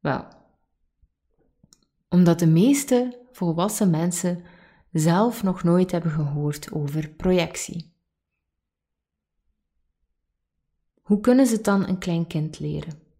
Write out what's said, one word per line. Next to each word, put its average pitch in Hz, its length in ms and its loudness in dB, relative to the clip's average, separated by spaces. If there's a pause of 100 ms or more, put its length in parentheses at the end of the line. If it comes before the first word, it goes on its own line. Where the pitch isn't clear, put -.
Wel, 131 260 -6 (1800)
omdat 170 300 4
de 170 80 2
meeste 247 720 2 (140)
volwassen 180 580 -2
mensen 175 540 -2 (480)
zelf 180 500 0
nog 185 200 -2
nooit 180 280 2
hebben 165 200 -2
gehoord 147 600 -4
over 151 360 -6
projectie. - 840 -4 (3000)
Hoe 208 180 0
kunnen 247 260 4
ze 226 80 2
het 220 100 -4
dan 196 240 2
een 185 100 -2
klein 170 280 -2
kind 156 320 -6
leren? 151 440 -8 (180)